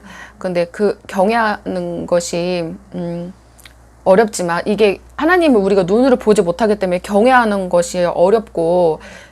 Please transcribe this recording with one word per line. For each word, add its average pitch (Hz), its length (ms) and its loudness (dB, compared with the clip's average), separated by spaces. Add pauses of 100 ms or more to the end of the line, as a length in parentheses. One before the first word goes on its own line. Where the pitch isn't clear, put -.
(380)
근데 175 280 -2
그 202 420 -2
경외하는 190 1000 -2
것이, 175 680 -4 (220)
음, 175 380 -8 (720)
어렵지만 185 600 2
이게 208 340 0 (160)
하나님을 311 460 2
우리가 196 220 2
눈으로 247 340 2
보지 214 240 2
못하기 208 360 -2
때문에 180 220 -2
경외하는 208 720 0
것이 175 340 0
어렵고 170 960 0 (320)